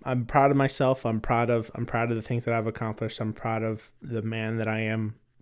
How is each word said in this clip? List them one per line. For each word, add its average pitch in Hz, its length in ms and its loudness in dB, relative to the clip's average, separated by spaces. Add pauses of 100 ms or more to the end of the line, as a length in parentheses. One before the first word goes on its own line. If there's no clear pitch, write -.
I'm 127 240 -2
proud 139 240 6
of 139 60 4
myself. 135 460 4
I'm 113 160 0
proud 117 300 2
of, 117 240 0
I'm 117 140 -4
proud 120 240 0
of 117 40 0
the 110 60 -2
things 117 240 -4
that 117 80 0
I've 113 140 0
accomplished. 110 520 -4
I'm 110 140 -4
proud 113 300 -4
of 110 360 -6
the 117 220 -6
man 113 360 -2
that 110 100 -2
I 110 140 -2
am 110 340 -2 (260)